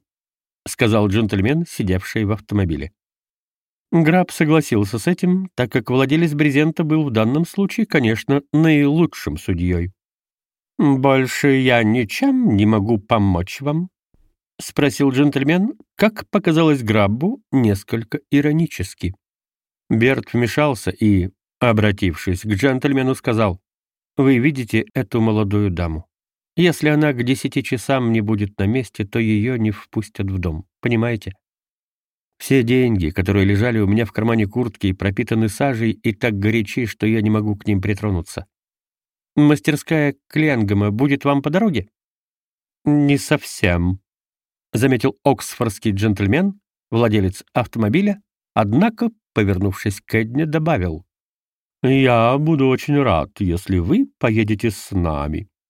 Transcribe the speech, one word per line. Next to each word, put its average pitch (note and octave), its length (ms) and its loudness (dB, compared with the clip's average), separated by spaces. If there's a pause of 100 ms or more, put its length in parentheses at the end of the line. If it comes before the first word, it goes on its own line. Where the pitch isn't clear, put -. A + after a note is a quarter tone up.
(680)
сказал G#2+ 420 2
джентльмен, A2 580 0
сидевший G2 580 -4
в G2 60 -2
автомобиле. F2 640 -4 (960)
Граб E3+ 380 2
согласился C3+ 680 0
с - 80 -8
этим, F#3 480 0
так B2 160 -2
как B2 180 -4
владелец C#3 440 0
брезента D3+ 500 0
был D#3 220 0
в C3+ 60 -6
данном A#2 340 0
случае, G3 420 -4
конечно, C#3 560 0 (100)
наилучшим D3 840 2
судьей. F2 540 -2 (880)
«Больше C3+ 800 2
я B2+ 260 4
ничем B2+ 720 0
не G2+ 100 4
могу A2 320 2
помочь G2 640 -2
вам?» — D#3 300 -4 (720)
спросил C#3 500 0
джентльмен, D3 640 0 (180)
как G#3+ 340 -2
показалось D#3+ 540 2
Граббу, A2+ 640 0
несколько A2+ 720 -2 (100)
иронически. D3 840 -2 (760)
Берт A#2+ 440 0
вмешался A#2+ 580 0
и, G2 380 2 (320)
обратившись G2+ 800 0
к G#2+ 60 -12
джентльмену, C3 680 0
сказал: G#2+ 460 -2 (560)
«Вы C3+ 220 4
видите B2+ 540 0
эту A#2+ 280 -2
молодую G#2 500 0
даму? E2 360 -6 (500)
Если E3 320 2
она D3+ 240 2
к A#2+ 100 -4
десяти B2+ 400 -2
часам B2+ 480 -2
не A2+ 80 2
будет G#2 400 -2
на G2 60 0
месте, A2 400 -4
то G2+ 120 -6
ее A2+ 380 0
не A2 160 0
впустят - 580 -8
в F#2+ 100 -4
дом, E2+ 260 -6 (160)
понимаете? A#2 500 -2 (1080)
Все C3+ 240 2
деньги, A2+ 500 2
которые F#2+ 340 0
лежали G#2+ 340 0
у G2+ 80 0
меня G#2+ 160 2
в G#2+ 80 -8
кармане A2 340 0
куртки A2 420 -4
и F#2 60 0
пропитаны A2 540 -2
сажей, A#2 440 -2
и - 220 -4
так G#2+ 240 -2
горячи, A2 480 -2
что A2 220 -4
я A2 140 0
не G#2+ 80 0
могу G#2+ 260 0
к G2+ 100 -14
ним G2 160 0
притронуться. G2 640 -4 (920)
Мастерская D3 760 2 (120)
Кленгема G#2+ 640 0
будет C#3 320 0
вам C#3+ 180 0
по D3+ 80 -4
дороге?» E3+ 380 0 (960)
«Не D3 340 2
совсем», F#2 840 -2 (720)
заметил C3 500 0
оксфордский A2+ 680 -2
джентльмен, G#2+ 680 0 (320)
владелец G#2+ 520 0 (100)
автомобиля, C3 680 -2 (320)
однако, F3+ 560 0 (240)
повернувшись G2 680 -2
к - 140 -6
Эдне, A#2 300 -2
добавил: D3 600 -2 (760)
«Я B2+ 560 4
буду D3 300 2
очень C3 300 0
рад, F#2 420 0
если F2+ 400 -2
вы C#3 380 0
поедете A2 540 0
с - 200 -12
нами. D#2 580 -4 (200)